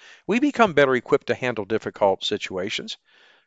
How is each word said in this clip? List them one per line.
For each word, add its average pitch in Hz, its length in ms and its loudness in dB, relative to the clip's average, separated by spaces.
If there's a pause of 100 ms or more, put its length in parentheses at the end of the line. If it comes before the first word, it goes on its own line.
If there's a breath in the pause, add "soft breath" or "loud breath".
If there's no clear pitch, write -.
(280 soft breath)
we 214 120 0
become 240 340 2
better 135 200 6
equipped 127 340 0
to 120 60 0
handle 110 320 -4
difficult 101 580 -2
situations. 98 760 -6 (480 soft breath)